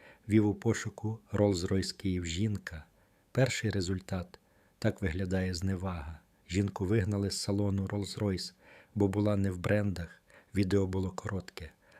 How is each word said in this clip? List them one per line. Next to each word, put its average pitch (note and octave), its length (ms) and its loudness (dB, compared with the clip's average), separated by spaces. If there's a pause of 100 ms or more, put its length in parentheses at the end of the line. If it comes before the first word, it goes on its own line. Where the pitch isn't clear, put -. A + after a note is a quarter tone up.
(280)
вів G#2 200 6
у G2 60 2
пошуку A2 640 -2 (140)
Rolls-Royce G2 640 2
Київ F2+ 300 -2
жінка. F2 580 -4 (480)
Перший B2 380 2
результат. F#2 680 -4 (400)
Так - 240 0
виглядає F#2 520 0
зневага. F2 680 -4 (280)
Жінку G2 360 0
вигнали G2+ 460 2
з - 100 -6
салону G2+ 460 0
Rolls-Royce, G2+ 640 -2 (420)
бо G2+ 140 4
була G#2 280 2
не G2 140 2
в F2+ 80 -4
брендах. G2 640 0 (320)
Відео G2 320 2
було F#2 240 -2
коротке, - 640 -8 (280)